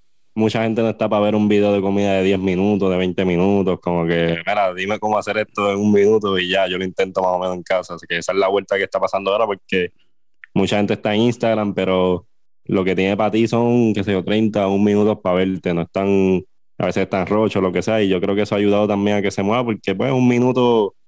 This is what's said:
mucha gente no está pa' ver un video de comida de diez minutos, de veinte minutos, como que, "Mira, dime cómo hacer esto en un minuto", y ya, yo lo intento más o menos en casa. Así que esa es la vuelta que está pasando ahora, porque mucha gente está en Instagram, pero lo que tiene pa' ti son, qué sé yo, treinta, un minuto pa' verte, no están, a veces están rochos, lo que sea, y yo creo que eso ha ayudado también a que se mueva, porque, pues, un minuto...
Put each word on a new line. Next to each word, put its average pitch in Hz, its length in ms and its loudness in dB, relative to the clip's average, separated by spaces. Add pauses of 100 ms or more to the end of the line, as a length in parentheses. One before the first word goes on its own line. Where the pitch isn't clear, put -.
(340)
mucha 110 280 0
gente 113 180 -2
no 113 100 0
está 107 180 -2
pa' 104 100 0
ver 104 160 2
un 104 140 2
video 104 240 2
de 101 80 2
comida 98 340 0
de 95 80 2
diez 98 160 2
minutos, 95 500 0
de 90 80 0
veinte 92 280 -2
minutos, 92 560 0
como 87 260 -2
que, 85 400 0
"Mira, 98 280 0
dime 95 260 -4
cómo 107 180 0
hacer 101 200 -4
esto 104 340 -2
en 101 80 -2
un 104 120 2
minuto", 101 460 2
y 90 100 -2
ya, 95 200 0
yo 90 100 -4
lo 95 60 -4
intento 95 360 -4
más 92 120 0
o 90 80 0
menos 92 160 -4
en 87 80 -12
casa. 90 300 -4
Así 82 120 -18
que 85 120 -4
esa 85 140 -6
es 95 60 0
la 98 100 2
vuelta 98 280 -2
que 98 80 0
está 95 160 -4
pasando 98 320 -2
ahora, 110 140 0
porque 95 440 -4 (640)
mucha 98 220 0
gente 104 180 0
está 104 200 -2
en 107 80 2
Instagram, 113 520 0
pero 92 520 0 (380)
lo 95 200 0
que 90 100 0
tiene 95 220 0
pa' 107 140 0
ti 110 180 0
son, 120 460 2
qué 98 100 -4
sé 104 80 -2
yo, 92 120 -2
treinta, 104 440 0
un 98 160 2
minuto 104 360 2
pa' 92 120 -2
verte, 92 420 -2
no 85 80 -2
están, 95 640 0 (340)
a - 80 -2
veces 92 180 -2
están 92 220 -4
rochos, 104 360 0
lo 92 100 0
que 90 100 -2
sea, 110 200 0
y 98 60 0
yo 92 120 0
creo 98 160 -2
que 104 60 0
eso 101 120 -2
ha 104 40 0
ayudado 104 280 2
también 104 300 0
a 101 60 -2
que 98 80 0
se 101 120 -6
mueva, 113 220 0
porque, 107 300 -4
pues, 123 180 -2
un 127 160 2
minuto... 120 680 2 (140)